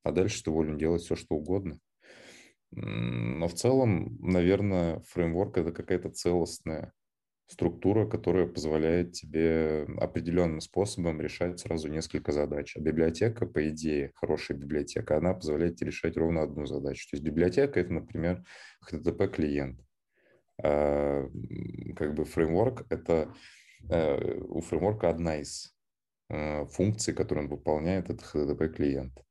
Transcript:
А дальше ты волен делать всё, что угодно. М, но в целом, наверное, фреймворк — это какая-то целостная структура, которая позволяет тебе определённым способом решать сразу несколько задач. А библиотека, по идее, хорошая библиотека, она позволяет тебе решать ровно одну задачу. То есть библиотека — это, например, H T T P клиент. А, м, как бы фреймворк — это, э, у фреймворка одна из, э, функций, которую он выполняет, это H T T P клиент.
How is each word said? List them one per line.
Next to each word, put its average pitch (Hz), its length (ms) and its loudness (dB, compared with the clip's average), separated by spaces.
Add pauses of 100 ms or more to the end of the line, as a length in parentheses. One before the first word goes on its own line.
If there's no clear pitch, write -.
А 76 80 0
дальше 95 320 2
ты 80 80 0
волен 78 260 0
делать 85 240 2
всё, 82 140 -2
что - 200 -4
угодно. 85 440 -4 (960)
М, 58 640 -4
но 85 80 0
в 87 60 -4
целом, 120 640 2
наверное, 90 840 4
фреймворк — 87 560 -2
это 85 140 0
какая-то 87 380 -2
целостная 82 840 -2 (560)
структура, 101 600 2
которая 87 400 2
позволяет 78 640 2
тебе 80 720 0 (140)
определённым 82 640 0
способом 85 600 -2
решать 87 380 -4
сразу 80 280 -4
несколько 78 440 -4
задач. 73 440 -2
А - 40 -10
библиотека, 80 680 2
по 76 240 0
идее, 76 460 -2
хорошая 76 420 -2
библиотека, 73 600 -2
она 87 160 2
позволяет 80 420 0
тебе 87 140 -2
решать 82 280 -4
ровно 82 240 2
одну 71 240 -4
задачу. 69 440 -6
То 73 60 -4
есть 71 80 -6
библиотека — 90 560 2
это, 87 140 -2
например, 82 500 -4 (380)
H - 160 -12
T - 60 -6
T 85 80 2
P 95 160 0
клиент. 71 520 -2 (840)
А, 73 640 2
м, - 680 -8
как 76 180 -2
бы 76 120 0
фреймворк — 87 640 2
это, 80 440 0 (560)
э, 80 500 2
у - 220 -4
фреймворка 90 480 2
одна 82 280 0
из, - 360 -12 (560)
э, 76 380 -2
функций, - 460 0
которую 76 320 0
он 67 40 -6
выполняет, 78 600 0
это - 140 -6
H - 100 -16
T 73 140 2
T 71 80 0
P 80 140 0
клиент. 67 600 -2